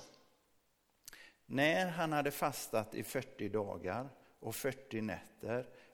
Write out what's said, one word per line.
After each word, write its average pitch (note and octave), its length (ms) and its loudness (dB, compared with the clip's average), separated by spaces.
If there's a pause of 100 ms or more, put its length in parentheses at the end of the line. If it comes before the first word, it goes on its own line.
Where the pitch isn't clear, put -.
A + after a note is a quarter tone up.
(1500)
"När D#3 400 4
han E3 260 0
hade D3 180 4
fastat C3 640 0
i - 80 -2
fyrtio G#2+ 460 -2
dagar G2 600 -2 (320)
och A2 160 -4
fyrtio B2+ 460 -2
nätter A2 640 -2 (280)